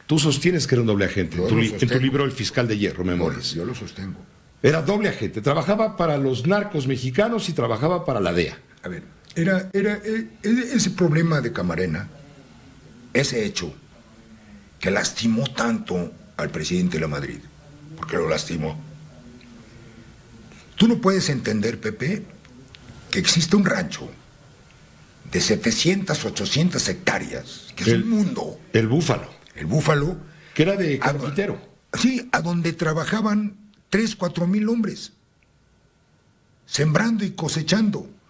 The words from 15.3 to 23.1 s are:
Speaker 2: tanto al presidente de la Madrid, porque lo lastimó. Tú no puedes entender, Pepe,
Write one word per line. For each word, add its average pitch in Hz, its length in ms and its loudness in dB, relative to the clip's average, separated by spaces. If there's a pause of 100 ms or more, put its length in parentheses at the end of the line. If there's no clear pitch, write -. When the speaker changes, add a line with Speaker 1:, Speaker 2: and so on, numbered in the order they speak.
Speaker 2:
tanto 104 600 -2 (260)
al 78 120 -4
presidente 90 480 -2
de 78 40 -2
la 76 60 -2
Madrid, 71 320 -6 (580)
porque - 200 -6
lo 80 120 0
lastimó. 78 500 -4 (2000)
Tú 220 120 6
no 233 120 4
puedes 190 300 2
entender, 113 500 0
Pepe, 127 440 -4 (880)